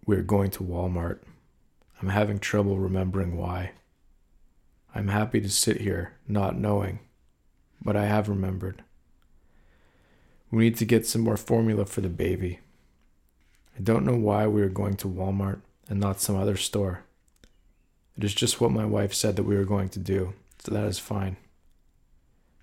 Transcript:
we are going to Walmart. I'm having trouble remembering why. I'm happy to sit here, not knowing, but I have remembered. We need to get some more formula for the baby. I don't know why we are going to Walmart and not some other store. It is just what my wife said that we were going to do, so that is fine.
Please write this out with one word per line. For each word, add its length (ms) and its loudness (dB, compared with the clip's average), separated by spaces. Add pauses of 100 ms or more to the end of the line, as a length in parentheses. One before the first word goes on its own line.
we 100 4
are 60 2
going 300 2
to 120 -8
Walmart. 560 -2 (800)
I'm 80 -2
having 280 2
trouble 400 2
remembering 580 0
why. 360 -4 (1200)
I'm 140 -2
happy 340 2
to 80 -4
sit 320 0
here, 320 -2 (140)
not 280 0
knowing, 440 0 (800)
but 140 0
I 100 2
have 240 2
remembered. 540 -4 (1700)
We 140 6
need 120 4
to 80 0
get 220 4
some 140 0
more 140 2
formula 480 2
for 180 -4
the 80 -2
baby. 500 -2 (1160)
I 60 -12
don't 240 2
know 100 2
why 300 2
we 160 2
are 80 2
going 280 -2
to 100 -6
Walmart 540 -2 (280)
and 100 -2
not 200 0
some 160 0
other 220 0
store. 480 -4 (1120)
It 80 -4
is 120 0
just 260 0
what 80 4
my 160 0
wife 300 0
said 200 0
that 100 0
we 100 2
were 100 2
going 240 0
to 100 -8
do, 340 -2 (260)
so 120 -8
that 140 -2
is 140 -4
fine. 380 -6 (1200)